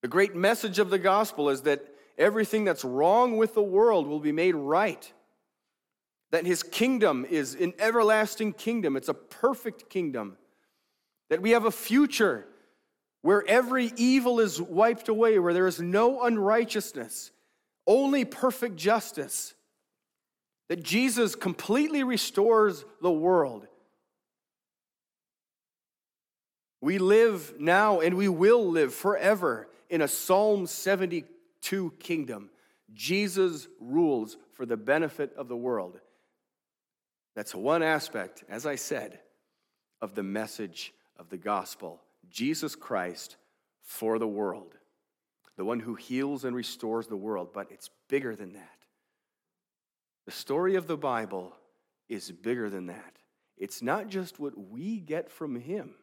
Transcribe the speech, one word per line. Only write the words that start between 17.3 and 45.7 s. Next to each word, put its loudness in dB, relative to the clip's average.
only 4
perfect -4
justice, -4
that -4
Jesus 0
completely 0
restores 2
the 2
world. 0
We 0
live 4
now 4
and 2
we 2
will 4
live 2
forever 0
in 0
a 0
Psalm 2
seventy-two -6
kingdom. -8
Jesus -2
rules 0
for -10
the -2
benefit -2
of -12
the -10
world. -6
That's -12
one 0
aspect, -4
as -10
I -4
said, -10
of -12
the -6
message -10
of -20
the -14
gospel. -8
Jesus -6
Christ -8
for -4
the -2
world, -6
the -8
one -4